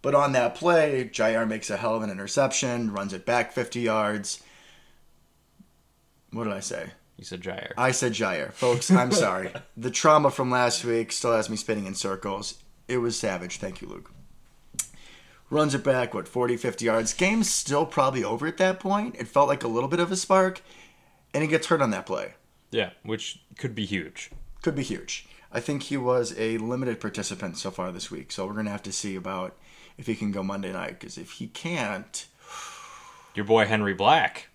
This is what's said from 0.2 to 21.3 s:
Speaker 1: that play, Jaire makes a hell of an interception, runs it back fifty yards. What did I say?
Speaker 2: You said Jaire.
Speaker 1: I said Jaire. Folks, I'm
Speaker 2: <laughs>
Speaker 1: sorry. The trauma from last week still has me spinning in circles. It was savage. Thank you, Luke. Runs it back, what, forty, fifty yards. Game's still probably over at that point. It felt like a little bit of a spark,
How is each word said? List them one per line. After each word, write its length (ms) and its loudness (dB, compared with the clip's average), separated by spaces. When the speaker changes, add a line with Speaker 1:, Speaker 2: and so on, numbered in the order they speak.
Speaker 1:
that 200 2
play, 580 4
Jaire 360 2
makes 200 -4
a 80 -4
hell 200 0
of 80 -2
an 60 -4
interception, 800 0
runs 200 -6
it 140 -10
back 240 0
fifty 300 -4
yards. 600 0
What 140 -6
did 80 -2
I 80 -6
say? 300 -8
Speaker 2:
You 80 -18
said 160 -10
Jaire. 360 -8
Speaker 1:
I 140 4
said 220 0
Jaire. 400 -2
Folks, 360 2
I'm 240 8
Speaker 2:
<laughs> 140 4
Speaker 1:
sorry. 240 -2
The 140 -4
trauma 400 6
from 180 -2
last 360 2
week 260 0
still 220 0
has 180 2
me 60 -4
spinning 300 -4
in 100 -8
circles. 680 -6
It 120 0
was 200 0
savage. 400 -4
Thank 240 -8
you, 60 -14
Luke. 240 -16
Runs 240 4
it 80 0
back, 320 2
what, 140 -4
forty, 280 2
fifty 280 -4
yards. 280 4
Game's 380 2
still 340 2
probably 380 2
over 240 -2
at 120 -6
that 200 4
point. 400 -2
It 80 -8
felt 220 4
like 160 0
a 40 0
little 200 0
bit 100 0
of 140 2
a 40 -2
spark, 440 4